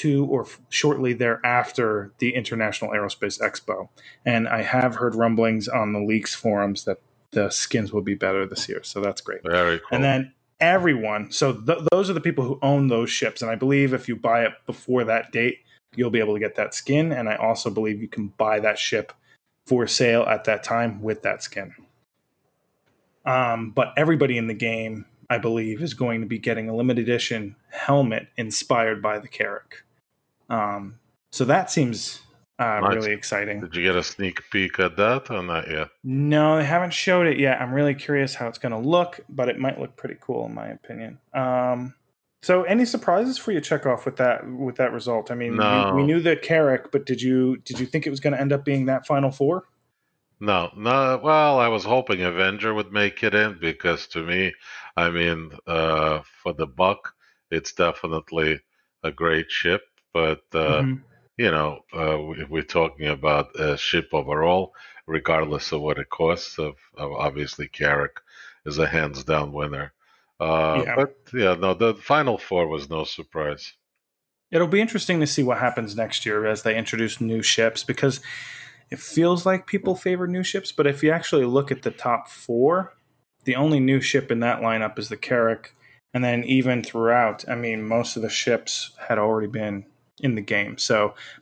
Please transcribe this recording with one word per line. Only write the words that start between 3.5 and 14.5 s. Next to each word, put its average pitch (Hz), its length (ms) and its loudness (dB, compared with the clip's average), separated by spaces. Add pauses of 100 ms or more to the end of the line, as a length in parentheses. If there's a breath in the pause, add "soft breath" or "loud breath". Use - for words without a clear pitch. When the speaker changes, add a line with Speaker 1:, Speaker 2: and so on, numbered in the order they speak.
Speaker 1:
And 117 220 2
I 117 140 0
have 123 340 0
heard 117 180 0
rumblings 113 540 2
on 110 240 0
the 104 80 -2
Leaks 107 340 0
forums 101 500 0
that 95 140 -2 (320)
the 101 200 0
skins 107 420 -2
will 104 100 0
be 101 140 -2
better 95 280 0
this 95 240 -8
year. - 140 -8
So - 180 -10
that's 101 200 -4
great. 98 240 -10
Speaker 2:
Very 87 340 2
cool. - 140 -14
Speaker 1:
And 127 100 2
then 135 300 2 (260)
everyone, 131 720 2
so 139 220 2
th-, 120 260 0 (140)
those 185 180 4
are - 20 -2
the 160 80 -4
people 143 240 0
who 131 160 -4
own 139 280 4
those 117 200 2
ships. - 320 -2
And 113 120 -2
I - 20 -2
believe 135 400 4
if 127 140 -4
you 117 80 -4
buy 117 280 4
it 107 80 0 (140)